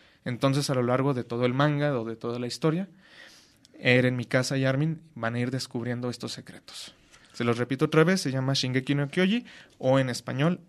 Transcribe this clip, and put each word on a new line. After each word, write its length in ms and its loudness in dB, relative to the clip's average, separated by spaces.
Entonces, 460 0
a 40 0
lo 80 2
largo 300 2
de 120 -4
todo 200 -4
el 100 2
manga 440 2
o 60 -4
de 120 -8
toda 220 -6
la 80 -6
historia, 420 -2
Eren, 380 4
Mikasa 400 0
y 80 0
Armin 380 0
van 200 -4
a 60 -2
ir 100 -2
descubriendo 580 -4
estos 240 -8
secretos. 600 -16
Te 40 0
los 120 2
repito 280 0
otra 180 6
vez, 160 2
se 100 -4
llama 240 0
Shingeki 400 0
no 140 0
Kyoji, 360 0
o 200 4
en 120 0
español, 580 -2